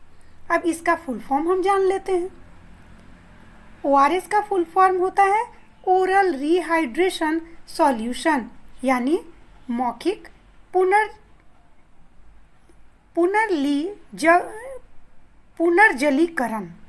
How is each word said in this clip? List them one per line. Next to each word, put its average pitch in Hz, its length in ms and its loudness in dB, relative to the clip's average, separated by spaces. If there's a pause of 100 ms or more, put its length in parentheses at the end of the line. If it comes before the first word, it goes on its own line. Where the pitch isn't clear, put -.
(520)
अब 330 120 2
इसका 339 320 -2
फुल 226 240 -8
फॉर्म 294 320 -2
हम 381 100 0
जान 392 200 2
लेते 381 300 0
हैं। 370 180 -2 (1500)
ओआरएस 285 440 2
का 415 140 0
फुल 392 240 -2
फॉर्म 370 340 2
होता 370 260 2
है 427 200 2 (420)
ओरल 370 480 4
रिहाइड्रेशन 320 1040 0 (260)
सॉल्यूशन, 247 840 0 (340)
यानी 262 360 0 (500)
मौखिक 247 580 -4 (460)
पुनर्-, 381 420 2 (2000)
पुनर्ली-, 339 720 0 (260)
ज-, 330 260 4 (1160)
पुनर्जलीकरण। 294 1080 2 (200)